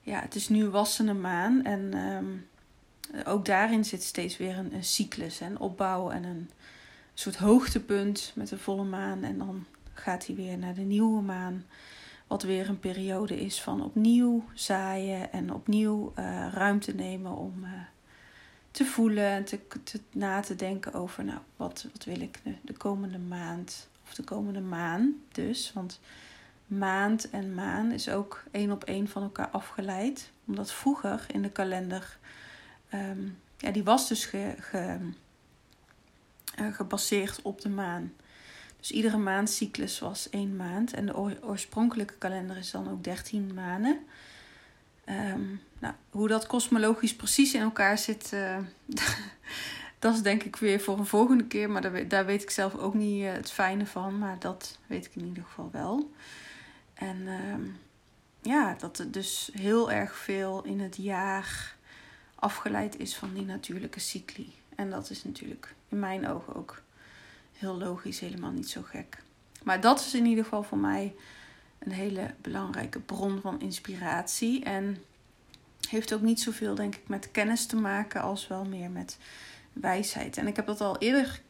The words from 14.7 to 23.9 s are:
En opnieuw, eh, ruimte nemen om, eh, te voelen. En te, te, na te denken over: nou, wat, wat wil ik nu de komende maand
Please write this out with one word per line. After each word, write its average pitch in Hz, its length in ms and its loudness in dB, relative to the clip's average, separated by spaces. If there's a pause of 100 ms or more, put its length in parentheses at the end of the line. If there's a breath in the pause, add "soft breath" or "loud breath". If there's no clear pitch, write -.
En 185 220 -2
opnieuw, 214 600 2
eh, 185 360 -4
ruimte 202 420 4
nemen 185 420 -4
om, 185 280 -8
eh, 185 60 -10 (1000 loud breath)
te 269 140 2
voelen. 208 440 4
En 196 160 0
te, 202 140 -6 (240)
te, - 160 -10 (120)
na 196 280 0
te 202 160 -4
denken 185 380 -4
over: 180 300 -6
nou, - 160 -6 (160)
wat, - 380 -8
wat 214 100 -16
wil 175 180 -6
ik - 220 -10
nu 190 180 -8
de - 120 -12
komende 196 440 -4
maand 175 720 -8 (140)